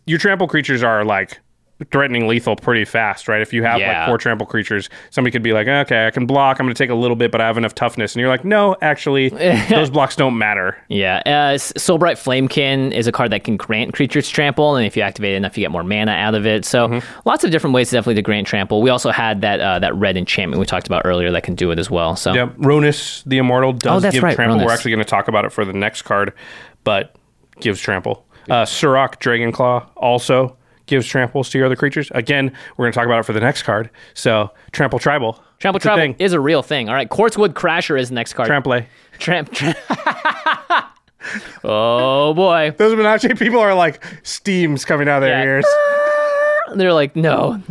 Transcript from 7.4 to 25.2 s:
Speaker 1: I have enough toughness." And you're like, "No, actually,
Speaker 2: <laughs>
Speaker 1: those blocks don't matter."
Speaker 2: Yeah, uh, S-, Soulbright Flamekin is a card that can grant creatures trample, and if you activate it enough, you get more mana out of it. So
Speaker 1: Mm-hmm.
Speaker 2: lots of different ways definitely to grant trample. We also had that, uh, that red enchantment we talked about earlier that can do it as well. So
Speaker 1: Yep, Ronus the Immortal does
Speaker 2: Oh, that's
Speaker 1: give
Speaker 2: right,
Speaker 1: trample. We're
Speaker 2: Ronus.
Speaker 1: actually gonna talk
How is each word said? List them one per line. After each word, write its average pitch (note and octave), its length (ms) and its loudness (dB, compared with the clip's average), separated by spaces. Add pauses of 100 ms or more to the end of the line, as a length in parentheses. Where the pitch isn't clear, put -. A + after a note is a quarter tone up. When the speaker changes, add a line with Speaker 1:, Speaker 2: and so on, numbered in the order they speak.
Speaker 1:
I A2+ 60 2
have A#2 100 0
enough A2+ 180 -2
toughness." A#2 400 -2
And A#2+ 60 -2
you're B2+ 80 2
like, B2+ 160 0
"No, G3+ 360 2
actually, C#3 480 0
Speaker 2:
<laughs> C#3 400 0
Speaker 1:
those D#3 200 4
blocks C3+ 260 0
don't C3 220 2
matter." G2+ 400 0 (100)
Speaker 2:
Yeah, G2 380 0
uh, D3 300 2
S-, - 180 -6
Soulbright E3+ 420 2
Flamekin C3+ 800 0
is A#2 140 0
a A#2 40 2
card A#2 200 0
that G2+ 120 -2
can G#2+ 140 -2
grant - 360 -4
creatures C#3+ 360 -2
trample, D3 480 2
and A2+ 80 2
if G2 100 -4
you A2 80 0
activate G2 300 -2
it F#2+ 40 -2
enough, G2 200 -4
you G#2 60 -2
get D#2 80 -2
more E2+ 120 -4
mana G#2+ 300 0
out G#2 220 0
of G#2 100 0
it. A2 180 0
So A#2+ 240 2
Speaker 1:
Mm-hmm. A#2+ 120 -2 (260)
Speaker 2:
lots C4+ 180 2
of F#3 80 0
different D#3 220 0
ways B2+ 180 2
definitely A#2 240 0
to G#2+ 60 0
grant G#2 260 -2
trample. G#2+ 340 0
We B2+ 100 4
also B2 180 0
had A2 320 0
that, G2+ 180 0
uh, F#2 200 0
that F#2 160 0
red G2 200 0
enchantment F2+ 460 -2
we G2 60 0
talked F2+ 200 -4
about F2 180 -2
earlier F2+ 260 0
that E2+ 120 -2
can F2 120 -6
do F2 160 -2
it E2 80 -2
as D#2+ 120 -6
well. E2+ 240 0
So F#2 180 -2
Speaker 1:
Yep, B2 260 -2
Ronus D3 640 0
the C3 140 0
Immortal B2+ 340 2
does B2 240 0
Speaker 2:
Oh, - 20 2
that's F#3 140 2
Speaker 1:
give C3 100 2
Speaker 2:
right, E3 120 2
Speaker 1:
trample. A2+ 220 2
We're G2+ 80 2
Speaker 2:
Ronus. A#2 80 4
Speaker 1:
actually A#2 180 -2
gonna G#2+ 140 0
talk G2+ 220 0